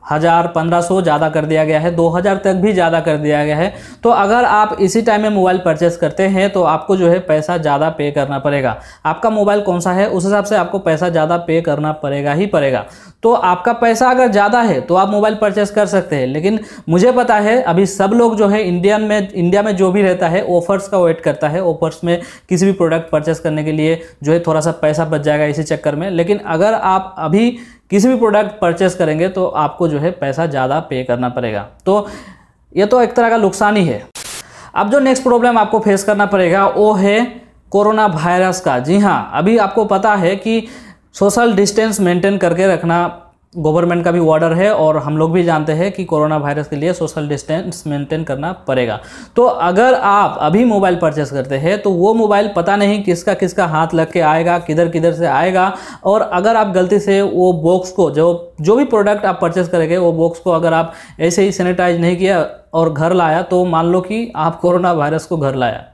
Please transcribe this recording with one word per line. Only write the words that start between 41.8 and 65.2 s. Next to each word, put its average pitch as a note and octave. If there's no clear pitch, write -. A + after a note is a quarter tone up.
मेंटेन F#3
करके F3
रखना E3+
गवर्नमेंट E3+
का F3
भी F3
ऑर्डर D#3+
है F#3
और D#3
हम C#3+
लोग D#3+
भी F#3
जानते D#3
हैं F3
कि F#3
कोरोना D3+
वायरस C#3+
के D3+
लिए D#3
सोशल D#3+
डिस्टेंस D#3
मेंटेन D3
करना C#3+
पड़ेगा। B2
तो A#3+
अगर A3
आप -
अभी E3+
मोबाइल G3
परचेज D3+
करते C3+
हैं E3+
तो G3+
वो F#3+
मोबाइल G#3
पता G3
नहीं G3+
किसका F#3
किसका F3+
हाथ D#3+
लग D#3+
के F3+
आएगा, E3
किधर E3+
किधर E3+
से E3
आएगा। F3+
और G#3+
अगर G3+
आप G#3+
गलती F#3
से G3
वो F#3
बॉक्स F3+
को, E3
जो, E3+
जो F#3
भी C#4+
प्रोडक्ट G#3
आप F#3
परचेज E3+
करेंगे E3+
वो F3
बॉक्स E3
को F#3
अगर E3
आप E3
ऐसे F3
ही G3
सैनिटाइज F3+
नहीं F3
किया F#3
और E3
घर D#3+
लाया E3+
तो F3+
मान E3
लो F3
कि A3+
आप D#3+
कोरोना F3
वायरस D#3